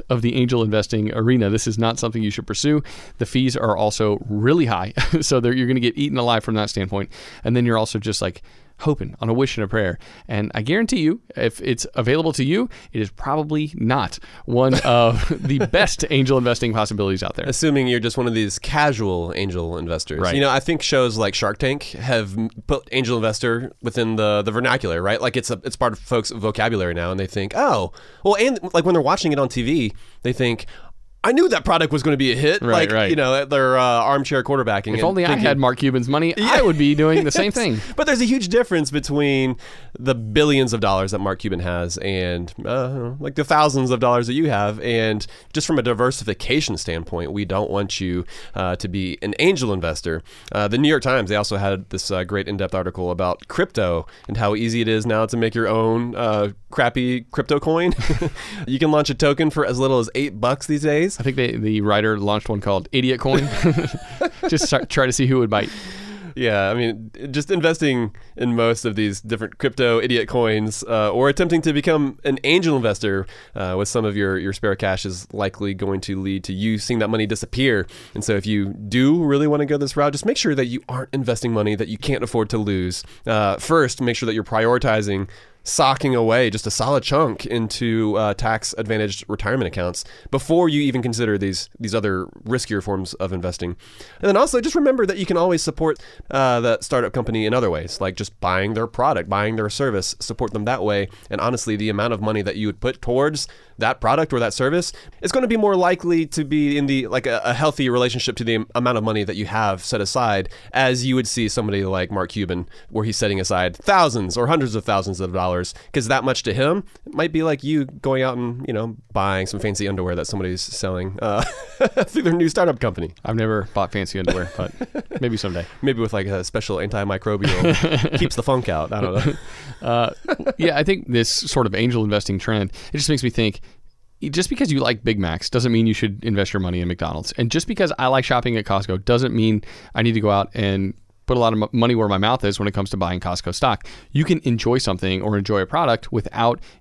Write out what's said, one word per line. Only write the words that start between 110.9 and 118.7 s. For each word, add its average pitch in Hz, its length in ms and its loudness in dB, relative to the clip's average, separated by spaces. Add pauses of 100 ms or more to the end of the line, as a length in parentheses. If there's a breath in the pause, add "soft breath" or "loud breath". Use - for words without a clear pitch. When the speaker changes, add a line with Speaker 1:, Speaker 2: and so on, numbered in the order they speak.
Speaker 2:
you 131 100 2
would 123 120 2
see 117 220 -2
somebody 104 360 -2
like 92 260 -2
Mark 92 200 -2
Cuban, 90 360 -4 (220 loud breath)
where 107 160 -2
he's 110 120 -2
setting 101 220 0
aside 90 380 0
thousands 123 600 2
or 120 100 2
hundreds 135 280 0
of 107 100 -2
thousands 98 340 0
of 90 140 -4
dollars, 90 400 -2 (180 loud breath)
'cause 123 160 0
that 127 160 2
much 131 200 -2
to 110 100 -2
him 151 300 0 (240 loud breath)
might 160 240 -4
be 156 100 0
like 156 220 -2
you 143 220 0
going 135 360 -2
out 127 160 0
and, 120 300 -6
you 123 60 -2